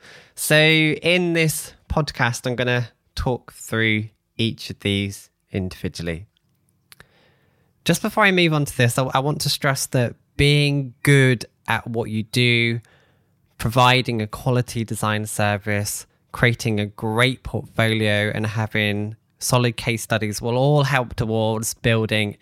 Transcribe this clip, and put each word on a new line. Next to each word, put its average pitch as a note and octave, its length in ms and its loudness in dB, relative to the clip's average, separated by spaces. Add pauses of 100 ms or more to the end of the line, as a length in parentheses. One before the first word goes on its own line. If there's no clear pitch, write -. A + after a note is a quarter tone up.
(360)
So - 200 0
in D#3+ 800 4
this D#3+ 400 0 (160)
podcast, C3 560 -2
I'm B2+ 100 -2
gonna B2 340 0 (260)
talk - 380 -6
through A2 560 -2 (260)
each - 340 -4
of F#2+ 120 -16
these G2 500 -4 (200)
individually. F2+ 760 -6 (1600)
Just E3+ 180 0
before G#3+ 200 0
I G3 80 6
move F3 220 4
on D3 120 2
to - 120 -8
this, A#2+ 220 2
I, C3 60 0
I C3+ 140 -2
want C#3+ 220 -2
to D3 80 -2
stress - 380 -2
that B2 260 0 (220)
being C#3+ 640 2
good C3+ 460 4 (200)
at A2+ 200 -2
what A#2 240 -4
you A2 100 -2
do, A#2 600 2 (760)
providing B2 640 2
a G#2+ 60 -4
quality A#2+ 560 -2
design G#2+ 420 -4
service, G#2 800 -4 (280)
creating A2+ 460 0
a G#2 60 -2
great A2+ 560 -2
portfolio, A2 880 0
and G#2+ 160 -4
having G#2+ 720 -2 (240)
solid B2 360 0
case A#2 280 -6
studies G#2+ 360 -4
will A#2 180 -4
all C#3+ 260 4
help C3 320 -2
towards A2 600 -2
building A2 680 0